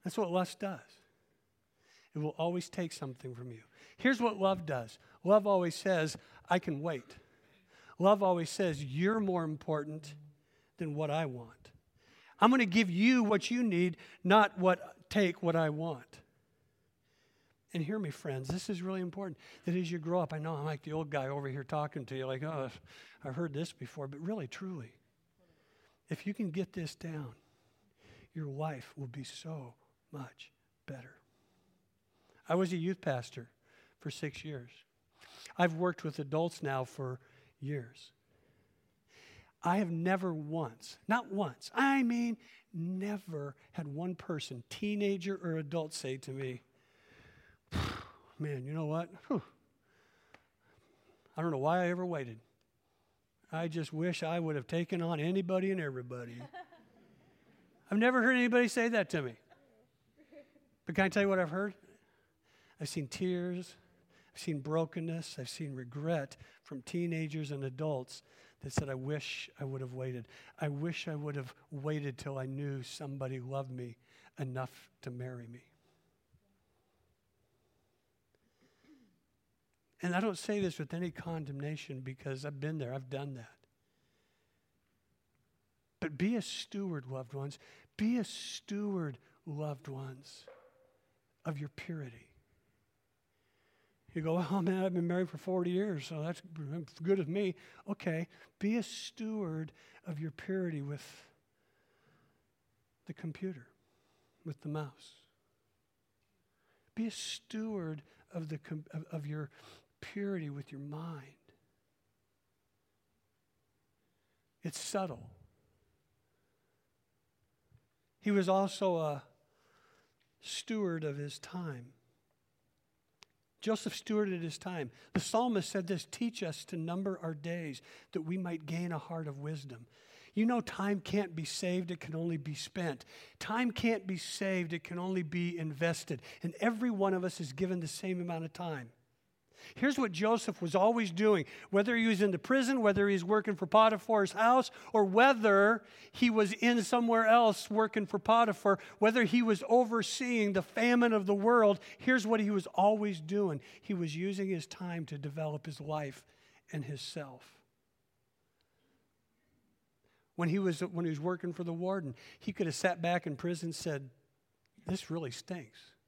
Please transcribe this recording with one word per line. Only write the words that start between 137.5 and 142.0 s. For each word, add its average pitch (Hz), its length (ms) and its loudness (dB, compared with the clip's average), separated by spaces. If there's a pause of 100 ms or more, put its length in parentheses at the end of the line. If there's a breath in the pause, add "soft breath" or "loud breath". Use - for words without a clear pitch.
given 180 260 -2
the 160 80 -4
same 185 340 -4
amount 165 240 -4
of 151 80 -10
time. 147 380 -6 (840 loud breath)
Here's 269 200 2
what 240 140 2
Joseph 214 500 2
was 170 140 -2
always 208 380 6
doing, 190 320 6 (260 loud breath)
whether 202 260 6
he 226 120 6